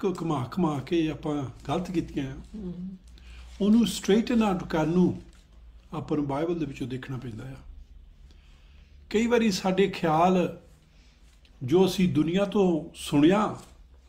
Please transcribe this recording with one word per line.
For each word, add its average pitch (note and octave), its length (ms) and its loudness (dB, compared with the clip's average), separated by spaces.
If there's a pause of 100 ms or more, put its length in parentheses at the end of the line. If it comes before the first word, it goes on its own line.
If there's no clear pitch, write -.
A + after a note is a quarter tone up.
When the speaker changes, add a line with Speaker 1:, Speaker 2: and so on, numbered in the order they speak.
Speaker 1:
ਘੁ-, F#3 160 0
ਘੁਮਾ-ਘੁਮਾ D3+ 580 -2
ਕੇ D#3+ 300 0
ਆਪਾਂ D3 400 -6 (180)
ਗਲਤ E3+ 240 -4
ਕੀਤੀਆਂ C#3+ 440 -4
ਆ। D#3+ 40 -14 (160)
Speaker 2:
ਹੂੰ। F#3 420 -10 (640)
Speaker 1:
ਉਹਨੂੰ G#3+ 260 6
ਸਟ੍ਰੇਟਨ A3 560 2
ਆਊਟ G3 200 0
ਕਰਨ D#3 260 0
ਨੂੰ F3 320 2 (720)
ਆਪਾਂ D3+ 240 -4
ਨੂੰ D3 100 -2
ਬਾਈਬਲ D#3+ 320 -2
ਦੇ D#3 60 -2
ਵਿੱਚੋਂ C3+ 220 -8
ਦੇਖਣਾ B2+ 300 -10
ਪੈਂਦਾ A#2 260 -12
ਆ। C3 120 -14 (1500)
ਕਈ A3+ 180 2
ਵਾਰੀ A3+ 240 4
ਸਾਡੇ F#3 360 2
ਖਿਆਲ, E3+ 760 2 (1000)
ਜੋ E3 220 4
ਅਸੀਂ F3+ 280 0
ਦੁਨੀਆ E3 320 2
ਤੋਂ F#3 500 0
ਸੁਣਿਆ E3 600 2 (540)